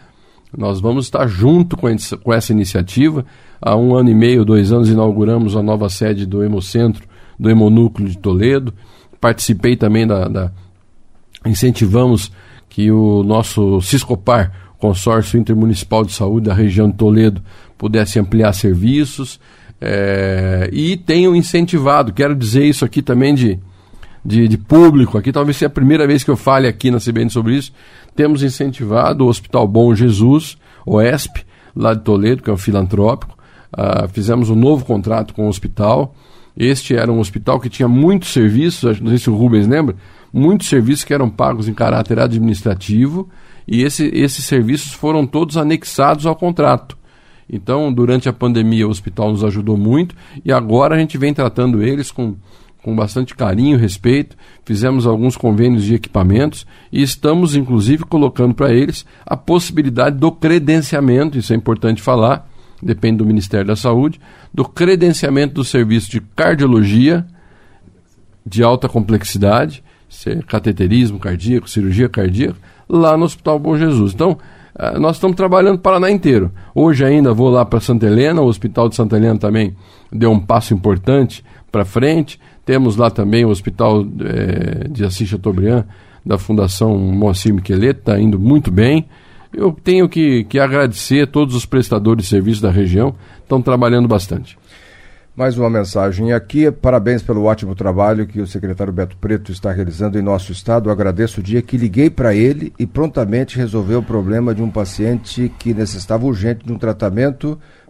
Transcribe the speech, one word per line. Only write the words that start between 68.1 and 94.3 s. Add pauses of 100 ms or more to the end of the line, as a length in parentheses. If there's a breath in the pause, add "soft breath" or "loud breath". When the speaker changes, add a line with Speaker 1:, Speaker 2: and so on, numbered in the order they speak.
Speaker 1:
de
alta
complexidade, (260 soft breath)
se
é
cateterismo
cardíaco,
cirurgia
cardíaca, (320 soft breath)
lá
no
Hospital
Bom
Jesus.
Então, (380 loud breath)
ah,
nós
estamos
trabalhando
o
Paraná
inteiro. (220 loud breath)
Hoje
ainda
vou
lá
pra
Santa
Helena,
o
Hospital
de
Santa
Helena
também (380 soft breath)
deu
um
passo
importante (280 soft breath)
pra
frente. (280 soft breath)
Temos
lá
também
o
Hospital, (160)
eh,
de
Assis
Chateaubriand, (420 loud breath)
da
Fundação
Moacir
Michelet,
tá
indo
muito
bem. (460 soft breath)
Eu
tenho
que,
que
agradecer
a
todos
os
prestadores
de
serviço
da
região, (260 loud breath)
estão
trabalhando
bastante. (800 soft breath)